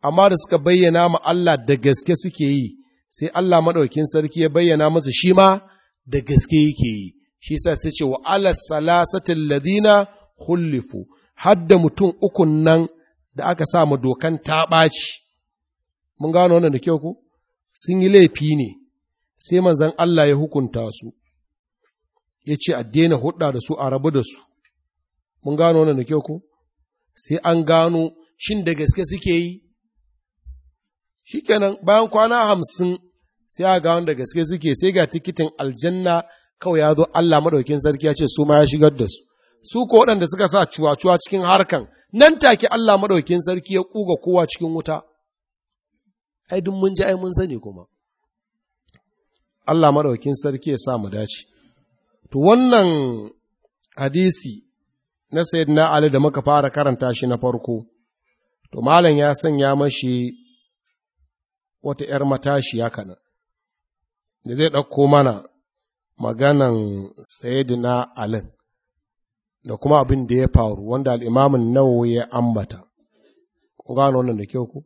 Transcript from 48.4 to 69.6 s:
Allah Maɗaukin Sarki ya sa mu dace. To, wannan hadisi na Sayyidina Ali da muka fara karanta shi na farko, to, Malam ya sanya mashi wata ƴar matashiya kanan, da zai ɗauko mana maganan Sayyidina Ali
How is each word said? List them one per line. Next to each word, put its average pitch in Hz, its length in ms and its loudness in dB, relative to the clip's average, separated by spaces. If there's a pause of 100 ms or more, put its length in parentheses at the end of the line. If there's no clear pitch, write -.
Allah 156 260 2
Maɗaukin 143 420 -2
Sarki 135 360 -6
ya 139 80 -2
sa 127 200 -6
mu 104 100 -8
dace. 104 380 -10 (840)
To, 139 60 -4
wannan 220 520 4 (1080)
hadisi 143 580 -2 (800)
na 156 120 -2
Sayyidina 156 460 2
Ali 151 200 2
da 135 100 2
muka 143 220 0
fara 143 280 2
karanta 131 440 -2
shi 127 120 -6
na 123 120 -2
farko, 117 480 -6 (840)
to, - 100 -10
Malam 156 340 6
ya 147 180 2
sanya 139 420 0
mashi 131 380 -2 (1700)
wata 139 200 -8
ƴar 139 200 -4
matashiya 135 640 -2
kanan, 98 260 -16 (1300)
da 120 100 -10
zai 151 140 0
ɗauko 143 380 -2
mana 143 240 4 (880)
maganan 123 560 0 (460)
Sayyidina 123 720 -6 (240)
Ali 110 240 -6 (1200)